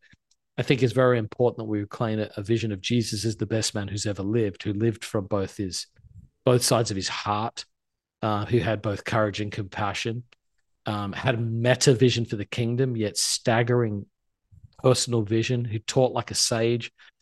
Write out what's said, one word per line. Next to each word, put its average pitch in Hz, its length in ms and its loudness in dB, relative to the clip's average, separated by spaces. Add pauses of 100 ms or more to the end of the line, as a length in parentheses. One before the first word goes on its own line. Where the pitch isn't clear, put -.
(580)
I - 60 -2
think 127 180 2
it's 120 120 2
very 127 240 4
important 117 400 0
that 113 80 -8
we 104 200 -2
claim 110 340 -2
a, 107 180 -4
a 104 60 -8
vision 110 280 0
of 98 80 -6
Jesus 113 460 -2
as 110 100 -2
the 110 100 -4
best 110 300 -2
man 101 140 -4
who's 101 160 -6
ever 101 180 -4
lived, 104 400 -2
who 107 100 -4
lived 110 300 -2
from 101 240 -4
both 98 300 -4
his, 95 300 -6 (580)
both 123 180 4
sides 113 280 2
of 101 40 -4
his 92 140 -4
heart, - 560 -4 (560)
uh, 107 240 0
who 120 140 2
had 107 220 -2
both 101 220 -4
courage 107 380 0
and 104 100 -6
compassion, 110 720 -6 (600)
um, 104 260 -2
had 127 240 0
a 110 40 -4
meta 117 540 4
vision 117 320 4
for - 100 -6
the 101 100 -6
kingdom, 120 500 -2
yet 107 220 -2
staggering 117 880 2 (760)
personal 120 420 4
vision, 113 420 0
who 110 140 -4
taught 127 340 2
like 120 180 -4
a 101 40 -4
sage, 117 560 0 (300)